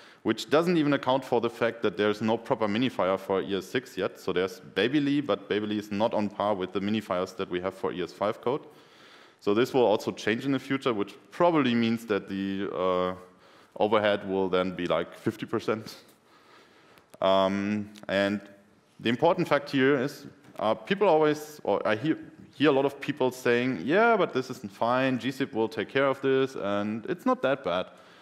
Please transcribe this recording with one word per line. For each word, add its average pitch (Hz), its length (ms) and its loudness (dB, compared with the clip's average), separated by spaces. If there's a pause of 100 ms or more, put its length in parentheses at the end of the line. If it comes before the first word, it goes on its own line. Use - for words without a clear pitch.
(240)
which 113 260 -2
doesn't 170 280 4
even 147 160 2
account 131 320 0
for 120 160 2
the 117 80 0
fact 117 320 -2
that 98 160 0
there's 104 240 2
no 113 160 2
proper 110 300 -2
minifier 101 520 0
for 95 220 -2
E 90 140 -4
S 92 100 -4
six - 320 -6
yet. 92 220 -4
So - 140 -4
there's 90 260 -2
Babily, 143 640 0
but 104 280 -2
Babily 107 300 -2
is 104 120 -10
not 104 220 0
on 104 160 0
par 104 240 0
with 92 200 -4
the 101 60 -2
minifiers 98 580 -2
that 95 120 -4
we 87 120 -2
have 92 120 -4
for - 180 -6
E 87 120 -6
S 82 80 -8
five 104 300 -4
code. 143 200 -2 (800)
So 101 140 0
this 117 200 2
will 127 120 6
also 110 260 2
change 117 340 -4
in 143 60 -2
the 135 80 0
future, 135 340 -2
which 101 220 -4 (160)
probably 160 420 4
means 117 340 0
that 98 220 -2
the, 98 420 -4
uh, 92 440 0 (640)
overhead 104 520 2
will 95 200 0
then 92 260 2
be, 87 100 -4
like, 82 300 0
fifty - 300 -4
percent. 110 500 -4 (1300)
Um, 98 680 2 (200)
and 101 320 2 (580)
the 110 100 -2
important 165 380 2
fact 143 240 0
here 139 260 4
is, - 300 -6 (320)
uh, 107 140 2
people 196 340 -2
always, 151 560 2
or - 240 0
I 107 80 2
hear, 139 220 -2 (360)
hear 147 160 2
a 147 40 4
lot 135 100 4
of 139 160 -2
people 135 320 0
saying, 120 540 0
"Yeah, 220 320 4
but - 160 0
this 127 160 -4
isn't 113 240 -12
fine, 127 460 0
G 120 120 -2
zip 135 220 -4
will 110 160 0
take 104 180 -4
care 139 200 2
of 135 120 0
this, 135 360 2
and 101 500 -2
it's - 200 -6
not 254 180 0
that 135 200 0
bad." 107 220 -2 (360)